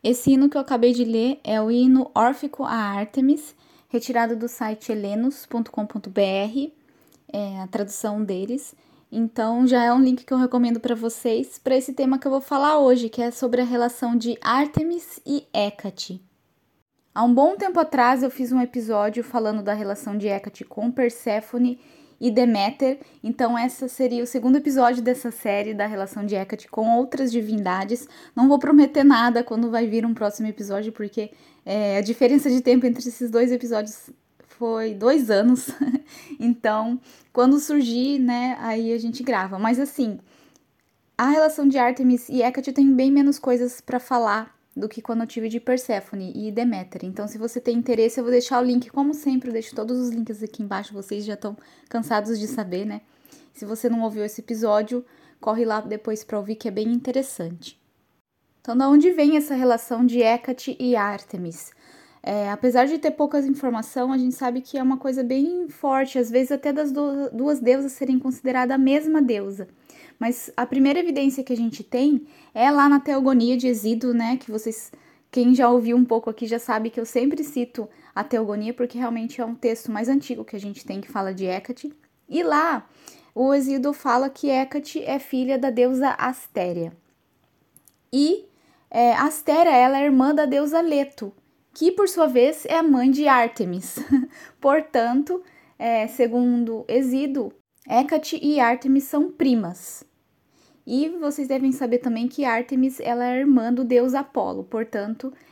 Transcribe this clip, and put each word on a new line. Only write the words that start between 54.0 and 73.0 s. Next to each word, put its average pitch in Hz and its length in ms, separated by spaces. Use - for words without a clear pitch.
ouviu 214 200
esse 214 160
episódio, 220 640
corre 226 240
lá 214 160
depois 214 420
pra 214 140
ouvir, 208 180
que 233 120
é 208 40
bem 214 220
interessante. 240 840
Então, 240 160
da 269 100
onde 294 240
vem 302 240
essa 294 180
relação 247 520
de 240 160
Hécate 240 580
e 247 160
Ártemis? 202 760
É, 202 300
apesar 247 340
de 311 120
ter 302 140
pouca 294 280
informação, 262 720
a 269 60
gente 254 180
sabe 254 260
que 269 160
é 262 60
uma 262 140
coisa 262 260
bem 302 460
forte, 269 500
às 233 100
vezes 254 220
até 277 200
das 294 200
du-, 277 400
duas 269 280
deusas 262 340
serem 254 260
consideradas 254 560
a - 20
mesma 302 440
deusa. 202 480
Mas 240 380
a 240 80
primeira 277 340
evidência 277 460
que 254 80
a - 20
gente 226 260
tem 277 460
é 240 160
lá 285 200
na 285 100
Teogonia 262 560